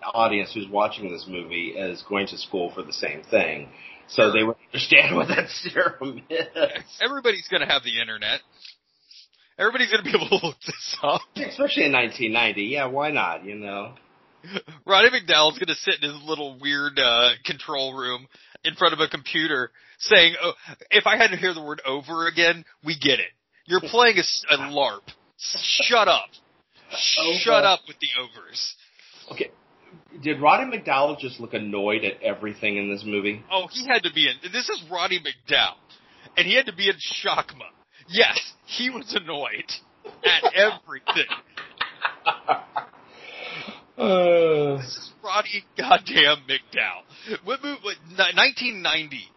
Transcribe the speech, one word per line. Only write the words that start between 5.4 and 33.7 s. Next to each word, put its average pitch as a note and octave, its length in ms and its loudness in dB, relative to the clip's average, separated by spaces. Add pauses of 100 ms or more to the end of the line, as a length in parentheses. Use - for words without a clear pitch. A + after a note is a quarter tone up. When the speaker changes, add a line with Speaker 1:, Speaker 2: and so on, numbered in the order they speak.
Speaker 1:
serum - 760 -4
is. D#3+ 200 -4 (520)
Speaker 2:
Everybody's A#3 460 -2
gonna D#3+ 200 -2
have C3+ 180 0
the A#2 160 -4
internet. A2 400 -4 (1160)
Everybody's A#3+ 320 0
gonna G#3+ 120 4
be - 120 -6
able E3 140 0 (100)
to - 80 -4
look D3+ 100 -6 (100)
this - 360 -10
up. D3 180 0 (160)
Speaker 1:
Especially C#4 480 -2
in C#3+ 80 2
nineteen A#2 400 0
ninety. G#2+ 320 0
Yeah, C3+ 220 -2
why C#3 240 -2
not, F2+ 340 -2
you G2+ 120 -12
know? G#2 380 -10 (920)
Speaker 2:
Roddy G3 240 6
McDowell's D#3+ 480 4
gonna E3+ 160 -2
sit D#3+ 280 -2
in D3 80 -2
his D3 120 -14
little D3 360 -6
weird, C#3+ 400 -2
uh, A#2+ 340 6 (120)
control C3+ 500 -6
room B2+ 320 -8 (380)
in D#3+ 100 -2
front E3 200 4
of D3+ 60 0
a D#3 80 2
computer D3+ 640 -2 (280)
saying, E3+ 440 6
"Oh, E3+ 120 0 (360)
if G3+ 160 6
I G#3+ 100 4
had A3+ 140 6
to F#3 60 -4
hear F3+ 180 0
the D#3+ 80 -10
word D3+ 220 -10
over C#3+ 420 -4
again, E3+ 380 2 (180)
we D#3 160 -6
get C3+ 220 4
it. F2 100 -6 (360)
You're F3+ 140 2
playing A3+ 360 4
a F3 40 4
s-, - 300 -2
a D3 60 6
larp. C#3 460 -2 (360)
Shut - 680 0
up. A#2+ 220 2 (600)
Speaker 1:
Over. E3 480 0
Speaker 2:
Shut A3 260 4
up F#3+ 220 4
with D3 140 -20
the D3 80 -6 (120)
overs." A2+ 540 -12 (560)
Speaker 1:
Okay. - 200 -6 (720)
Did C#3+ 180 -2
Roddy F3 240 6 (120)
McDowell D3 440 0
just B2+ 180 -10
look A#2 140 -14
annoyed G#2 520 -2
at G2 180 -6
everything G#2 560 -4
in G2+ 120 -4
this G2+ 140 -6
movie? G#2 460 -4
Speaker 2:
Oh, F#3 200 -2